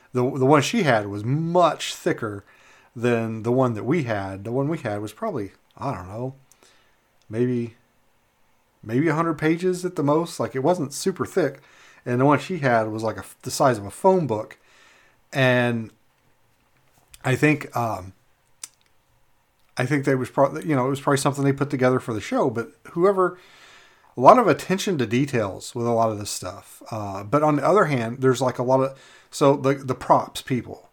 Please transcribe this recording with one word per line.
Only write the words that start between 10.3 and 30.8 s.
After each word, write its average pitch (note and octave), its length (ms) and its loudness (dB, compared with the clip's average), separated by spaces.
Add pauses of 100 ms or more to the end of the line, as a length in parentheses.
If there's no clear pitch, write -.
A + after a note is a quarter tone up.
Like, A#2+ 160 -4
it C3 80 -2
wasn't C#3 300 0
super - 320 -4
thick. D3 340 -2 (460)
And B2 160 0
the C3+ 40 4
one C#3+ 140 4
she F3+ 200 -6
had A#2+ 280 2
was, A2 160 -6
like, A2 140 -4
a, F#2+ 80 -12 (160)
the B2+ 100 -10
size C3 260 2
of G2+ 80 -10
a F#2+ 60 -12
phone F#3+ 340 2
book. A2+ 320 -6 (760)
And B2 580 0 (1300)
I C3 100 0
think, D3 400 0
um, G2+ 380 -6 (1600)
I B2+ 80 -2
think C#3 200 -2
they C#3 100 2
was B2+ 140 -2
pro-, C#3+ 300 0
you E3 160 -2
know, B2+ 120 0
it - 20 -2
was C#3 120 -4
probably C#3+ 160 2
something C#3 260 -2
they C#3 100 2
put C#3 160 -4
together B2+ 300 2
for - 140 -6
the G#2 80 -6
show, G#3 280 0
but A2+ 220 -6 (200)
whoever, F3+ 460 2 (800)
a - 20 -4
lot E3+ 200 10
of A3 80 4
attention F3+ 500 0
to B2 80 0
details A2 720 -2
with A#2 100 -4
a A#2+ 60 0
lot A2+ 180 2
of G#2 80 -4
this G#2 140 -8
stuff. - 600 -12
Uh, G2 320 -8
but C#3+ 200 0
on D3+ 120 4
the C#3 100 0
other F3+ 200 6
hand, B2 360 -2
there's, B2+ 200 4
like, B2+ 180 0
a B2+ 40 -2
lot C3 180 4
of, C3+ 180 -4 (320)
so C#3 240 4
the, C#3 200 0
the C3+ 200 -6
props - 460 0
people - 520 -8